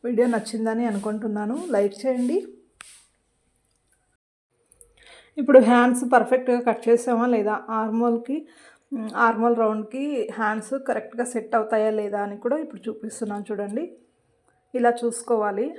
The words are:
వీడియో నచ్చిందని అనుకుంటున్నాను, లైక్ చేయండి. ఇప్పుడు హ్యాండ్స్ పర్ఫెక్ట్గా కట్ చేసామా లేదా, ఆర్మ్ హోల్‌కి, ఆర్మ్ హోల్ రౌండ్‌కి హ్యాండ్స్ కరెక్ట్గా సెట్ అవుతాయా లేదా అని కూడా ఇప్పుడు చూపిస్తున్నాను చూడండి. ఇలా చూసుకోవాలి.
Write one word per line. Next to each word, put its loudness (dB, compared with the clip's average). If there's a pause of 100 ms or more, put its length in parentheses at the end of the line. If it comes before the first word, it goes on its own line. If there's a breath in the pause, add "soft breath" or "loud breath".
వీడియో 2
నచ్చిందని -2
అనుకుంటున్నాను, -4 (180)
లైక్ 2
చేయండి. 0 (3000 soft breath)
ఇప్పుడు 10 (100)
హ్యాండ్స్ 6 (120)
పర్ఫెక్ట్గా 2
కట్ -2
చేసామా 2 (100)
లేదా, 0 (240)
ఆర్మ్ -2
హోల్‌కి, -2 (920 loud breath)
ఆర్మ్ 0
హోల్ 2
రౌండ్‌కి -4 (360)
హ్యాండ్స్ -4 (160)
కరెక్ట్గా -4 (100)
సెట్ -4
అవుతాయా 0
లేదా -4
అని -10
కూడా 0
ఇప్పుడు -16
చూపిస్తున్నాను -10
చూడండి. -6 (880)
ఇలా 2 (100)
చూసుకోవాలి. -2 (100)